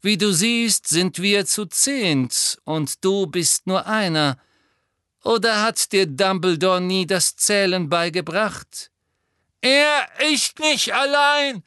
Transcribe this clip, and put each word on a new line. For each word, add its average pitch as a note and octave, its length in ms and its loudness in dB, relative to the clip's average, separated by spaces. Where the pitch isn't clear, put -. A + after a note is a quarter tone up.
Wie G3+ 160 0
du G3+ 140 2
siehst, A3+ 560 0
sind F3 340 0
wir G3+ 240 2
zu - 200 -2
zehnt E3+ 960 -2
und D3+ 400 -6
du F#3+ 240 0
bist D#3+ 400 -2
nur F#3 200 -2
einer. D#3+ 500 0
Oder A3 400 2
hat - 280 -2
dir F#3+ 140 4
Dumbledore F3+ 760 0
nie F#3 260 -2
das F#3 280 0
Zählen F#3 540 0
beigebracht? F3 1000 -4
Er C#4+ 460 2
ist - 280 -2
nicht D4 340 0
allein C#4+ 720 2